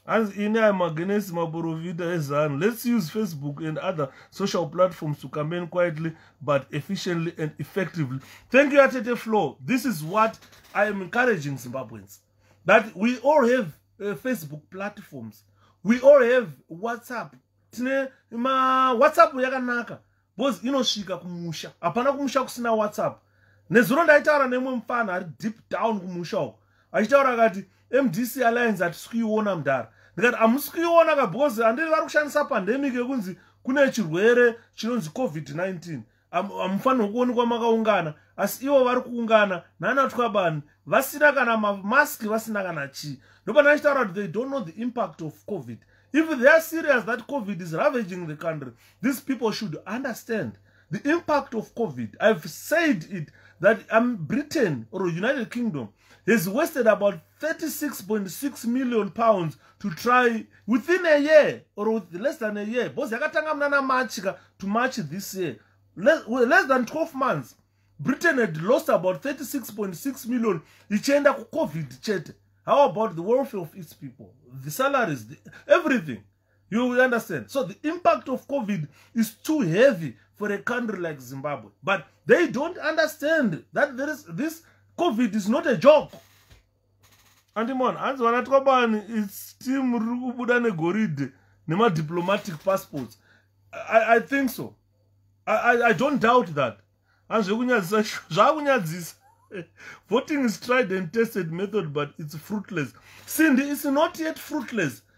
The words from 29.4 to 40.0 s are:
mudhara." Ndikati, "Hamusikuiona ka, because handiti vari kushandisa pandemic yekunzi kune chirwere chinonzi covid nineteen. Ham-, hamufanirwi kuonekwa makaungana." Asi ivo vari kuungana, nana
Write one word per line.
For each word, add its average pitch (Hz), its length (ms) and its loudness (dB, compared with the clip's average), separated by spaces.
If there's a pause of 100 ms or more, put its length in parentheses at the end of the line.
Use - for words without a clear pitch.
mudhara." 135 340 -2 (260)
Ndikati, 226 200 2
"Hamusikuiona 320 800 4
ka, 269 100 2
because 226 360 0
handiti 247 280 2
vari 311 120 2
kushandisa 294 420 0
pandemic 254 500 -2
yekunzi 240 420 -4 (260)
kune 269 280 2
chirwere 226 640 4 (200)
chinonzi 214 360 -4
covid 160 380 -6
nineteen. 165 540 -8 (300)
Ham-, 185 260 -4
hamufanirwi 202 540 0
kuonekwa 240 340 0
makaungana." 226 680 2 (220)
Asi 202 280 -4
ivo 269 200 6
vari 247 160 2
kuungana, 214 640 2 (180)
nana 247 280 2